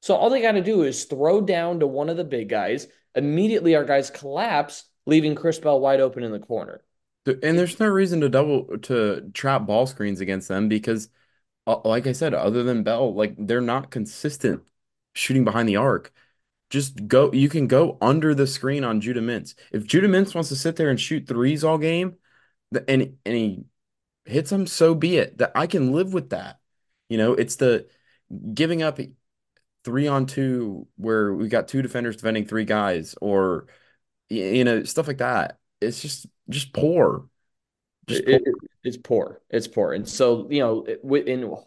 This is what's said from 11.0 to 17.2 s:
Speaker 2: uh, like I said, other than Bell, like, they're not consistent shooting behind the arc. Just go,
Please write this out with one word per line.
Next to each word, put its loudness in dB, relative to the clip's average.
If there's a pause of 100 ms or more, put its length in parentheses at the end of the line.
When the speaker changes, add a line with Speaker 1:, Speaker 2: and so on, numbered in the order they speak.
Speaker 2:
uh, 0
like 0
I 0
said, -2
other 0
than 0
Bell, 0
like, 0
they're -2
not -4
consistent -4 (520)
shooting 2
behind 2
the 2
arc. 0 (580)
Just -4
go, 6